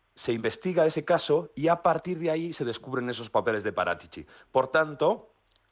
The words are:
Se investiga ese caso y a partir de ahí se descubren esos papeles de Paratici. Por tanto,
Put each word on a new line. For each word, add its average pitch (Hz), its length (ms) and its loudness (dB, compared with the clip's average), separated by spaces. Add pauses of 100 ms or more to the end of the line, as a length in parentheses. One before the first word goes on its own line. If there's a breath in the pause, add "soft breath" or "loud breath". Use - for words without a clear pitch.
(140)
Se - 200 -2
investiga 156 500 0
ese 156 220 0
caso 165 480 2
y 151 140 0
a 165 140 2
partir 165 360 0
de 156 120 -2
ahí 165 220 -4
se 139 140 -4
descubren 123 420 -4
esos 113 220 -8
papeles 107 340 0
de 104 80 -2
Paratici. 85 540 -4 (260 loud breath)
Por 131 160 2
tanto, 160 640 0 (420)